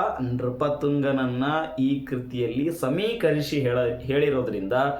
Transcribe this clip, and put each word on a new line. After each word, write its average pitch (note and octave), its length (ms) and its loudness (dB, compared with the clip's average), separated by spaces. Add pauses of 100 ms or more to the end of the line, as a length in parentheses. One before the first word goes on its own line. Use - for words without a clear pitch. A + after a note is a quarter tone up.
(220)
ನೃಪತುಂಗನನ್ನ C3 1200 0 (360)
ಈ C3+ 200 2
ಕೃತಿಯಲ್ಲಿ B2 720 -2
ಸಮೀಕರಿಸಿ D#3 920 0
ಹೇಳ-, B2 380 2
ಹೇಳಿರೋದ್ರಿಂದ B2+ 720 0 (260)